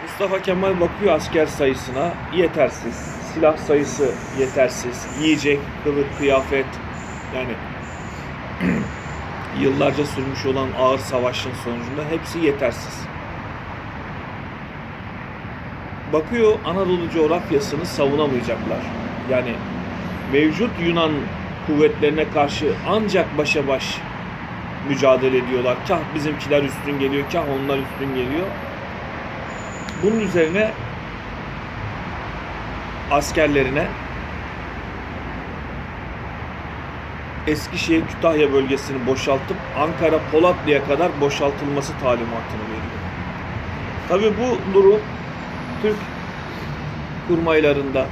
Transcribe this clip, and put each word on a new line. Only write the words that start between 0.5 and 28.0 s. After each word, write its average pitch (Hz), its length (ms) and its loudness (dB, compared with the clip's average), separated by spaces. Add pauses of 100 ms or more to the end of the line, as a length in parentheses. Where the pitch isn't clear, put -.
bakıyor 175 340 4
asker 156 320 4
sayısına, 135 680 0 (200)
yetersiz. 151 880 0 (100)
Silah 156 240 6
sayısı 143 540 2 (280)
yetersiz. - 680 0 (140)
Yiyecek, 147 380 4 (240)
kılık, 143 340 0
kıyafet, 135 480 4 (680)
yani 127 180 -4 (1080)
<clears throat> 180 200 2 (800)
yıllarca 143 460 2
sürmüş 135 400 -4
olan 135 220 0 (120)
ağır 131 200 4
savaşın 127 520 -2 (120)
sonucunda 120 460 -4
hepsi 165 300 -4
yetersiz. 139 600 0 (3250)
Bakıyor, 214 400 4 (120)
Anadolu 175 440 2
coğrafyasını 151 760 2
savunamayacaklar. 120 960 2 (500)
Yani 123 220 2 (800)
mevcut 156 360 6 (100)
Yunan 170 320 4 (560)
kuvvetlerine 151 680 4
karşı 143 400 2 (160)
ancak 185 480 2
başa 147 300 2
baş 135 300 0 (920)
mücadele 131 480 6
ediyorlar. 123 400 2 (100)
Kah 175 120 2 (160)
bizimkiler 143 480 2
üstün 143 360 -2
geliyor, 139 320 2
kah 170 120 0
onlar 139 340 0
üstün 135 380 -4